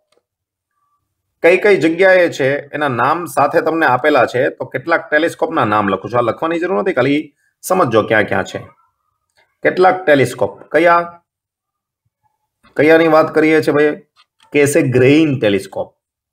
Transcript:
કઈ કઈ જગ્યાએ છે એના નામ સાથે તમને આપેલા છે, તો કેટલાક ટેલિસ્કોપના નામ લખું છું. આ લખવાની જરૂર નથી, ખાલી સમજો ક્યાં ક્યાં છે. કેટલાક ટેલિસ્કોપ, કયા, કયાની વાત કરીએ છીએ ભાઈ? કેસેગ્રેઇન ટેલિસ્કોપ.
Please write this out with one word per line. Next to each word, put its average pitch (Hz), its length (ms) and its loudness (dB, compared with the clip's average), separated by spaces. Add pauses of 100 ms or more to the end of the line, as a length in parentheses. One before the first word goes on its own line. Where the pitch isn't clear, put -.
(1400)
કઈ 175 220 4
કઈ 202 180 4
જગ્યાએ 175 540 2
છે 139 100 -2 (300)
એના 147 120 -4 (120)
નામ 147 180 0 (160)
સાથે 143 320 0
તમને 156 200 0
આપેલા 127 460 2
છે, 123 80 -2 (160)
તો 131 160 -12
કેટલાક 156 380 -4
ટેલિસ્કોપના 160 600 -2
નામ 104 200 0
લખું 98 180 -6
છું. 120 100 -2
આ 113 100 -2
લખવાની 165 320 -4
જરૂર 190 180 -4
નથી, 190 180 -4
ખાલી 139 220 0 (440)
સમજો 139 440 0
ક્યાં 107 220 2
ક્યાં 95 200 -4
છે. - 100 -12 (1040)
કેટલાક 185 420 0
ટેલિસ્કોપ, 131 500 0 (160)
કયા, 170 300 2 (1700)
કયાની 160 380 4
વાત 156 220 4
કરીએ 156 260 2
છીએ 151 140 -2
ભાઈ? 151 180 0 (580)
કેસેગ્રેઇન 143 880 2
ટેલિસ્કોપ. 101 500 -4 (440)